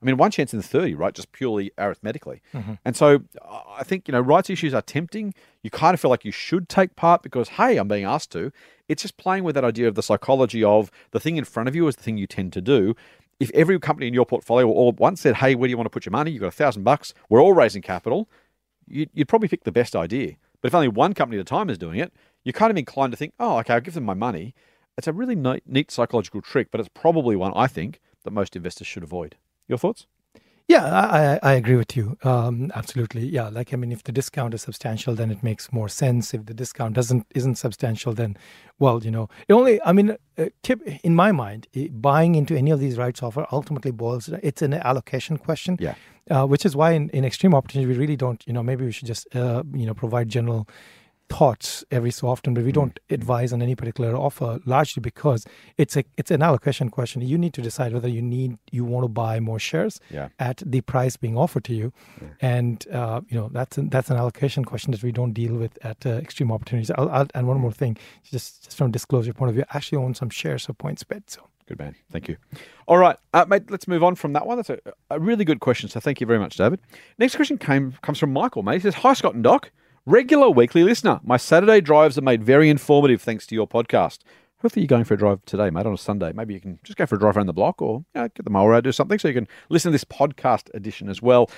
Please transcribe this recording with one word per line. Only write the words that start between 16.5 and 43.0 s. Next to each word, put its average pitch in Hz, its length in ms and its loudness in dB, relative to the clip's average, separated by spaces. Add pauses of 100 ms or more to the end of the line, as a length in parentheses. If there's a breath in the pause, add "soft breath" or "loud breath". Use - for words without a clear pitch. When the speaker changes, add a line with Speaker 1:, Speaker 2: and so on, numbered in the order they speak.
Speaker 1:
thousand 120 320 -2
bucks. 127 300 0 (160 soft breath)
We're 113 140 10
all 190 100 8
raising 107 280 4
capital," 117 480 -6 (580)
you, 151 260 -6
you'd 147 140 -2
probably 220 220 0
pick - 160 -4
the 107 80 -4
best 120 220 0
idea. 90 400 -4 (260)
But 127 80 -2
if 120 60 2
only 160 120 4
one 127 260 0
company 120 240 -4
at 98 40 -6
a - 20 -8
time 170 260 -4
is 104 80 -6
doing 85 220 -8
it, - 140 -8 (320)
you're 127 80 -4
kind 220 180 2
of 202 60 -2
inclined 135 340 -4
to - 60 -10
think, 151 200 -10
"Oh, 220 200 -2
okay, 113 160 -2
I'll 120 80 0
give 165 140 -12
them 143 100 -8
my 98 80 -4
money." 104 420 -6 (420)
It's - 100 -10
a 160 40 0
really 240 240 -4
neat, 131 320 -2
neat 135 240 -2
psychological 113 500 -4
trick, - 300 -2
but 110 80 -4
it's 104 140 -10
probably 156 420 2
one, 92 220 -2
I 123 100 4
think, 113 320 -10 (240)
that - 80 -12
most 101 240 -4
investors 87 320 -12
should - 160 -14
avoid. 82 320 -12 (320)
Your 123 120 -2
thoughts? - 280 -4 (600 soft breath)
Speaker 2:
Yeah, 311 160 8
I, 165 520 4
I, - 80 -2
I 139 100 6
agree 123 220 4
with 117 200 0
you. 113 280 -4
Um, 123 500 -2
absolutely. 117 540 -6
Yeah. 123 220 -6
Like, 117 220 -10
I 131 60 -4
mean, 120 140 -6
if 117 100 -10
the - 100 -12
discount 120 440 -6
is 110 80 -12
substantial, 113 500 -6
then 110 160 -2
it 104 140 -6
makes 110 280 -6
more 110 160 -4
sense. 120 460 -2
If 110 140 -10
the 110 80 -14
discount 113 400 -8
doesn't, 120 400 0
isn't 127 240 -2
substantial, 113 540 -4
then, 107 220 -4 (440 soft breath)
well, 120 240 2
you 113 80 -6
know, 113 180 -6 (180 loud breath)
it 202 60 6
only, 240 300 6
I 170 100 2
mean, 208 240 4 (220)
uh, 160 60 0 (180)
tip, 254 180 -2 (220)
in 170 100 2
my 180 180 6
mind, 113 440 -4
i-, 131 160 -6
buying 143 420 4
into 151 240 2
any 139 140 2
of 151 80 2
these 131 180 -4
rights 123 240 -6